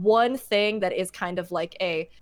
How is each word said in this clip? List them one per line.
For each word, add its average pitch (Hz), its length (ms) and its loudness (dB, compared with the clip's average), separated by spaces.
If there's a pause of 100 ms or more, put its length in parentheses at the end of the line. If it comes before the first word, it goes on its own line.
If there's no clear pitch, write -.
one 226 360 4
thing 214 440 0
that 185 120 0
is 180 180 -4
kind 180 280 -6
of 170 120 -6
like 170 300 -4
a 165 280 -2 (140)